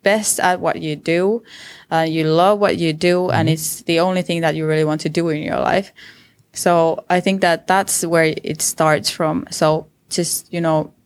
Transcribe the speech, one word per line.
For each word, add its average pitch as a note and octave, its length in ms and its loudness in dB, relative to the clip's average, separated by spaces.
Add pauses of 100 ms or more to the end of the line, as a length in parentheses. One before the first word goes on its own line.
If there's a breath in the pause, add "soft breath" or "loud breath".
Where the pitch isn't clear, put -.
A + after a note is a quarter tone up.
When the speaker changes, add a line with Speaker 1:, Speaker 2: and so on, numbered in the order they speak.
Speaker 1:
best G#3 360 0
at F3+ 220 0
what - 220 -2
you D#3 140 -4
do. F#3 460 0 (480 loud breath)
Uh, E3 180 2
you D#3+ 160 0
love F3 360 4
what G3+ 160 2
you E3 160 0
do, F3+ 380 0
and D#3+ 180 2
Speaker 2:
Mm-hmm. D#3+ 60 2
Speaker 1:
it's - 280 -8
the E3 180 0
only F#3 220 0
thing E3+ 200 -2
that D#3 120 0
you D#3 120 -4
really D#3 180 2
want D#3 160 -2
to - 80 -4
do E3+ 220 0
in D3+ 120 -4
your - 180 -4
life. - 320 0 (600 loud breath)
So E3 580 0
I F3+ 100 2
think F#3+ 200 -2
that E3+ 260 0
that's F#3+ 380 0
where E3 300 2 (100)
it D#3 180 -6
starts D#3 480 0
from. E3 400 -4
So D#3 360 0 (240)
just, - 420 -6
you E3+ 80 -4
know D#3 320 0 (140)